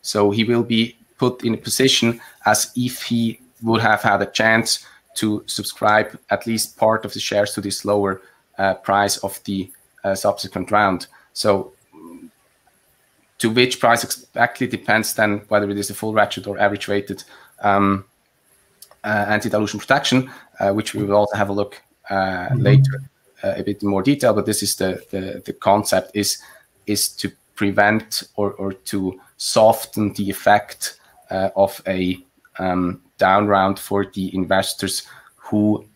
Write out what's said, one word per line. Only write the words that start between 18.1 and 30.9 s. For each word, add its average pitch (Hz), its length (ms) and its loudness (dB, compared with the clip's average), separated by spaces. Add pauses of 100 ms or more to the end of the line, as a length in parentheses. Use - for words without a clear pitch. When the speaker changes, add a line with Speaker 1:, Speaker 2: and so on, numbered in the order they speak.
Speaker 1:
uh, 104 220 0
anti-dilution 104 520 -2
protection, 131 500 0 (300)
uh, 101 120 2
which 107 220 -2
we 104 100 -4
will 101 120 0
also 104 200 4
have 101 140 0
a 101 40 -4
look, 101 280 -6 (280)
uh, 95 400 -2
Speaker 2:
Mm-hmm. 135 120 0
Speaker 1:
later, 135 400 4 (420)
uh, 98 120 -2
a - 80 -6
bit 101 180 -6
in 101 60 -2
more 98 160 0
detail. 127 300 2
But 104 120 0
this 107 160 -2
is 98 140 -4
the, 190 340 -2
the, - 360 -8
the 101 80 -8
concept 98 600 2
is, 104 240 -2 (480)
is 104 300 -2
to - 160 -8 (240)
prevent 104 680 0 (120)
or, 101 180 -2
or 98 200 -6
to 95 460 -6 (180)
soften 110 760 2
the 98 160 -4
effect, - 680 0 (320)